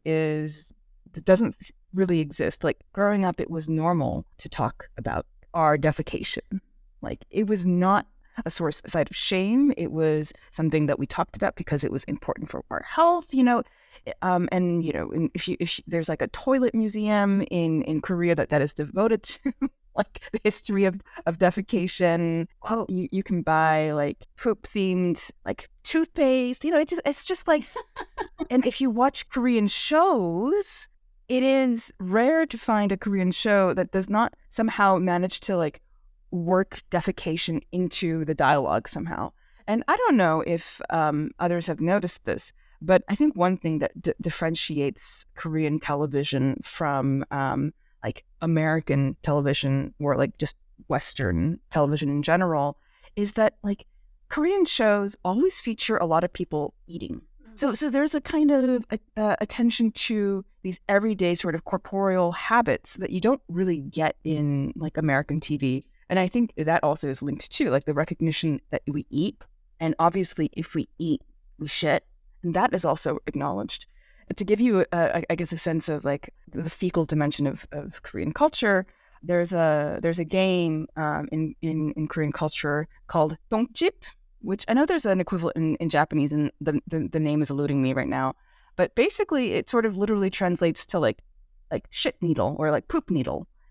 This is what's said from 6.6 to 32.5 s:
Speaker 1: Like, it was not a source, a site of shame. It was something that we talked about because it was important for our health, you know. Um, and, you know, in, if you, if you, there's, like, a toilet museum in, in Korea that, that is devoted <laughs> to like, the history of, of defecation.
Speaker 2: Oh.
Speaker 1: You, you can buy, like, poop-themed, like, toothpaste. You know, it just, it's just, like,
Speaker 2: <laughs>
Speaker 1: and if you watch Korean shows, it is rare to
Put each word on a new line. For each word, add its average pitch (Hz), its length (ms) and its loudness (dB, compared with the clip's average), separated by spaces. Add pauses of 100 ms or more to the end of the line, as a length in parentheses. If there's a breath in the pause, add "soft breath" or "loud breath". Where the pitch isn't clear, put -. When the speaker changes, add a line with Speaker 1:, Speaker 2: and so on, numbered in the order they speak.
Speaker 1:
Like, - 300 -8
it 208 160 0
was 196 180 0
not 180 420 4 (380 loud breath)
a 160 60 -6
source, 156 320 -4
a - 60 -14
site 160 200 0
of - 60 -14
shame. 226 600 2
It 170 140 -4
was 156 420 0 (180 soft breath)
something 156 360 2
that 139 120 0
we 139 60 -4
talked - 300 -4
about - 200 -2
because 147 280 -4
it - 80 -2
was 139 140 -4
important - 440 -8
for - 200 -10
our - 140 -6
health, 339 500 2
you 262 100 4
know. 240 200 4 (580 soft breath)
Um, 180 300 2
and, 175 320 0
you 165 80 -4
know, - 200 -4
in, 160 220 0
if 170 140 -6
you, 185 120 -2
if - 180 -4
you, - 100 -12
there's, 165 220 -2
like, 156 120 -2
a 139 60 -2
toilet 254 480 0
museum 208 640 2 (100)
in, 165 320 0
in 156 180 -2
Korea 175 340 2
that, - 140 0
that 151 120 4
is 147 120 -2
devoted 196 500 0
<laughs> - 200 -14
to 277 100 -4 (420)
like, - 360 -4
the 220 120 -4
history 196 420 0
of, 190 160 0 (240 loud breath)
of 170 120 -2
defecation. 175 1080 2 (160)
Speaker 2:
Oh. 220 260 -2
Speaker 1:
You, 185 220 -4
you 190 120 -2
can 180 180 -2
buy, 156 500 2
like, 147 260 -2 (200)
poop-themed, 185 920 -2 (160)
like, - 240 -8 (140)
toothpaste. 262 840 0
You 311 60 -2
know, 320 80 4
it 311 80 2
just, 339 180 -6
it's - 200 -4
just, - 220 -6
like, 302 160 4 (440)
Speaker 2:
<laughs> - 420 -10
Speaker 1:
and 254 160 4
if - 160 -2
you 269 80 2
watch 240 400 0
Korean 240 380 2
shows, 294 1200 0 (400)
it 254 160 2
is 262 560 2
rare 240 460 4
to 233 120 -6